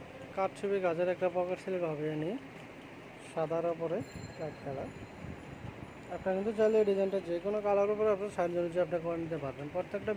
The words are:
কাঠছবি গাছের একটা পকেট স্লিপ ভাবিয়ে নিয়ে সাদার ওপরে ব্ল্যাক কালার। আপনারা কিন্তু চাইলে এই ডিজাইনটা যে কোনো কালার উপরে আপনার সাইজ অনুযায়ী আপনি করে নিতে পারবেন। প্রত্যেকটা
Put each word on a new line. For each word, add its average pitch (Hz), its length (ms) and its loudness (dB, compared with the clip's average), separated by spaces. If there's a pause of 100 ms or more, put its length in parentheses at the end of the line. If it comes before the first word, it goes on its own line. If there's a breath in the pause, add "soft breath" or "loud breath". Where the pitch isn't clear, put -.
(380)
কাঠছবি 196 480 0
গাছের 175 280 4
একটা 175 220 2
পকেট 180 280 0
স্লিপ 185 240 -2
ভাবিয়ে 156 340 0
নিয়ে 175 140 0 (960)
সাদার 165 420 0
ওপরে 165 240 -2 (380)
ব্ল্যাক 151 180 -6 (100)
কালার। 139 260 -6 (1200)
আপনারা 185 240 0
কিন্তু 202 220 0
চাইলে 220 220 8
এই 208 80 8
ডিজাইনটা 196 300 4 (100)
যে 170 60 0 (100)
কোনো 208 200 2
কালার 202 280 6
উপরে 214 220 4
আপনার 196 200 -2
সাইজ 175 160 2 (100)
অনুযায়ী 175 240 4
আপনি 165 200 0
করে 170 180 0
নিতে 160 200 -2
পারবেন। 135 320 -4
প্রত্যেকটা 196 420 -2